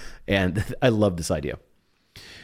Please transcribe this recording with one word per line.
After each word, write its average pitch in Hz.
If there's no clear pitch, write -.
And 92
<laughs> -
I 131
love 104
this 82
idea. 73